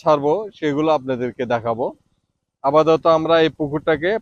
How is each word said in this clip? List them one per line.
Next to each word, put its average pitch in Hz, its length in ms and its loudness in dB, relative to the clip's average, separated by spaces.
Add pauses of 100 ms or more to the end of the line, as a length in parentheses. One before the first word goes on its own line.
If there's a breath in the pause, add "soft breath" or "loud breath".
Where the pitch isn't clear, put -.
ছাড়বো 151 320 2 (200)
সেগুলো 151 380 -2
আপনাদেরকে 127 540 -4
দেখাবো। 117 400 -2 (760)
আপাতত 156 400 2 (140)
আমরা 160 240 0
এই 160 160 2
পুকুরটাকে 151 520 -2 (120)